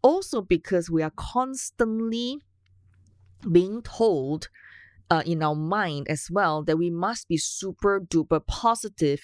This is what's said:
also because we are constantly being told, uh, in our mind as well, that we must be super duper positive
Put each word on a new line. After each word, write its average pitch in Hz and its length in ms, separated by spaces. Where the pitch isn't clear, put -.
also 311 380
because 175 480
we 160 120
are 156 140
constantly 240 1300
being 190 300
told, 156 680
uh, 160 160
in 165 160
our 151 140
mind 160 540
as 151 200
well, 165 340
that 160 140
we 170 120
must 185 380
be 165 100
super 196 600
duper 165 460
positive 196 800